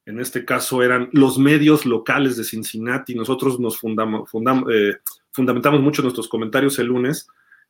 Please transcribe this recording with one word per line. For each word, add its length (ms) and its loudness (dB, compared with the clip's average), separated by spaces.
en 140 -12
este 240 -8
caso 400 -2
eran 300 0
los 240 4
medios 480 4
locales 500 0
de 80 -6
Cincinnati. 720 -8
Nosotros 440 -2
nos 200 -2
fundamo-, 480 -4
fundam-, 440 0
eh, 280 2
fundamentamos 500 2
mucho 200 0
nuestros 260 -2
comentarios 520 -2
el 80 -2
lunes. 400 -2